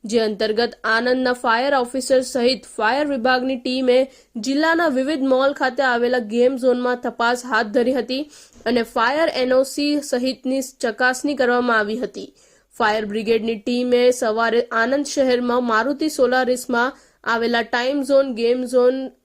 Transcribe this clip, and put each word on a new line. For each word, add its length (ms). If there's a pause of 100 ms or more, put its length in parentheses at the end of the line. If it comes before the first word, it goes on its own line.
જે 200
અંતર્ગત 500 (200)
આનંદના 500
ફાયર 320
ઓફિસર 420 (140)
સહિત 400
ફાયર 400
વિભાગની 480
ટીમે 400 (480)
જિલ્લાના 500
વિવિધ 320
મોલ 300
ખાતે 320
આવેલા 420
ગેમ 300
ઝોનમાં 420
તપાસ 460
હાથ 260
ધરી 220
હતી 260 (460)
અને 180
ફાયર 400 (140)
એન 140
ઓ 120
સી 240 (160)
સહિતની 500 (240)
ચકાસણી 580
કરવામાં 380
આવી 220
હતી. 260 (480)
ફાયર 360
બ્રિગેડની 480
ટીમે 420 (160)
સવારે 440 (180)
આનંદ 320
શહેરમાં 580
મારુતિ 460
સોલારિસમાં 840 (360)
આવેલા 360
ટાઇમ 400
ઝોન, 300
ગેમ 340
ઝોન 260 (260)